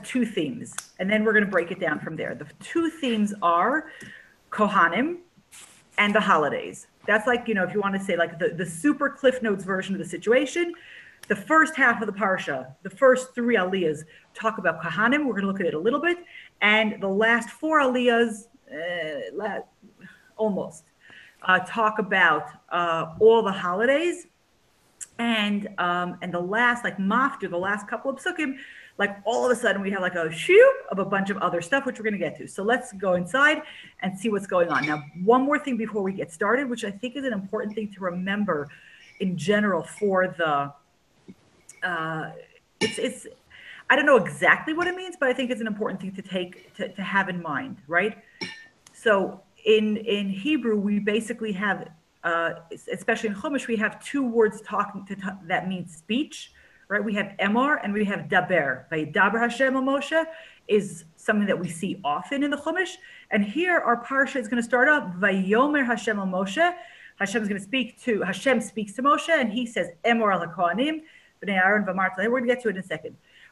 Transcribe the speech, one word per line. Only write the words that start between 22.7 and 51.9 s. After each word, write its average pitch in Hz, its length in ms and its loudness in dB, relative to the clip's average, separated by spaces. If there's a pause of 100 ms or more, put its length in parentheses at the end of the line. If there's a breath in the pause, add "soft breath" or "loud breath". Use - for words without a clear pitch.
all 226 240 8
the 196 80 0
holidays. 233 760 0 (920)
And, 208 480 0 (100)
um, 180 460 -2
and 180 100 -8
the 175 60 0
last, 240 440 2
like, 180 140 -4
Maftir, 208 520 0
the 170 80 -4
last 202 300 -4
couple 226 220 -6
of 269 80 -4
Psukim, 320 400 -4 (400 loud breath)
like, 202 260 -2
all 240 220 0
of 247 100 4
a 240 40 -6
sudden 202 220 0
we 190 100 -2
have, 196 100 -2
like, 180 140 -2
a 165 160 -2
shoot 480 440 8 (140)
of 185 80 -4
a 190 80 0
bunch 196 240 -2
of 196 80 -2
other 170 240 0
stuff, 269 240 0
which 247 140 -6
we're 214 60 -6
gonna 208 120 -2
get 160 200 -4
to. 127 100 -14
So - 160 -8
let's 247 300 0
go 190 200 0
inside 277 480 2 (400 loud breath)
and 185 160 -4
see 233 120 -2
what's 196 180 -2
going 175 220 2
on. 139 180 0
Now, 151 160 -2 (200)
one 247 200 6
more 294 160 2
thing 269 180 -4
before 214 240 -4
we 190 120 -2
get 156 180 -8
started, 240 380 0
which 233 140 -6
I 202 80 -6
think 247 240 -10
is 277 80 -8
an 254 100 -4
important 208 420 -6
thing 214 180 -6
to 185 60 -20
remember 185 680 -2 (520 loud breath)
in 185 180 -2
general 196 460 2
for 190 440 0
the, 143 460 -2 (1120)
uh, 160 440 -6 (480)
it's, 214 180 0
it's, - 300 -6 (640 loud breath)
I 254 60 8
don't 294 120 4
know 269 100 8
exactly 180 560 2
what 349 140 0
it 359 80 -2
means, 370 240 -12
but 262 100 2
I 254 40 2
think 254 180 -2
it's 226 100 -4
an 220 60 -4
important 202 340 -4
thing 190 120 -10
to 190 80 -12
take, - 540 -8
to, 190 140 -6
to - 140 -10
have 190 260 0
in 180 120 -6
mind, 135 360 -6 (100)
right? 185 300 0 (760 loud breath)
So 196 480 2 (240)
in, 214 320 4
in 202 320 -2
Hebrew, 233 480 0
we 208 220 0
basically 220 540 -2
have, 185 360 -2 (340)